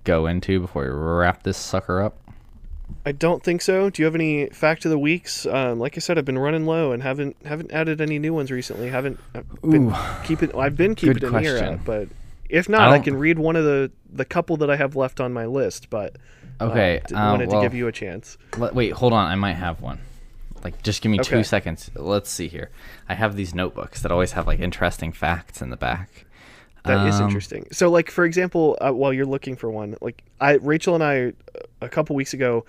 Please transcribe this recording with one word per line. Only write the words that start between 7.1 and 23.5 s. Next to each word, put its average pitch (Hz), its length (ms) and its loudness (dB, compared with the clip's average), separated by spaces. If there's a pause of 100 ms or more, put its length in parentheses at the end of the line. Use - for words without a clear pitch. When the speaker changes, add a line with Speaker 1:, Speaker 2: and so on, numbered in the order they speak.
Speaker 2:
haven't 151 260 -8
added 160 300 -2
any 151 160 -2
new 156 160 -2
ones 139 180 -2
recently. 123 380 -6
Haven't, 131 300 -4 (160)
uh, 123 60 -10 (200)
been 151 300 6
Speaker 1:
Ooh. 92 40 -2 (280)
Speaker 2:
keeping, 160 320 -2
I've 135 200 0
been 208 200 2
Speaker 1:
Good 131 260 2
Speaker 2:
keeping - 20 -2 (120)
an 110 80 2
ear 139 140 0
Speaker 1:
question. 92 180 -2
Speaker 2:
out, 87 100 -8
but 104 220 -4 (420)
if 170 180 2
not, 214 140 6
Speaker 1:
I 202 60 10
Speaker 2:
I 131 80 10
Speaker 1:
don't 143 80 4
Speaker 2:
can 139 140 0
read 160 200 2
one 160 180 2
of 165 80 2
the, 139 280 2 (200)
the 131 140 -4
couple 170 320 -2
that 147 140 2
I 139 40 4
have 143 200 0
left 131 240 0
on 123 140 -2
my 117 120 -4
list, 120 460 -2
but, 101 240 -4 (440)
um, 113 120 0
Speaker 1:
Okay, 95 360 4
Speaker 2:
d-, - 60 -8
Speaker 1:
uh, 104 180 4
Speaker 2:
wanted 113 180 2
Speaker 1:
well, 104 120 4
Speaker 2:
to 101 40 4
give 98 100 0
you 120 120 -2
a 110 40 -2
chance. 101 460 -10 (200)
Speaker 1:
le-, 117 160 -2
wait, 120 200 2
hold 123 200 4
on. 101 180 4
I 92 40 0
might 98 180 2
have 85 280 -4
one. 65 180 -10 (640)
Like, - 180 -10
just 104 220 -2
give 110 80 2
me 101 80 2
two 131 160 0
Speaker 2:
Okay. 110 80 4
Speaker 1:
seconds. 87 520 -4
Let's 98 340 -2
see 85 180 -6
here. 82 240 -10 (360)
I 92 60 -4
have 101 220 -2
these 92 180 -6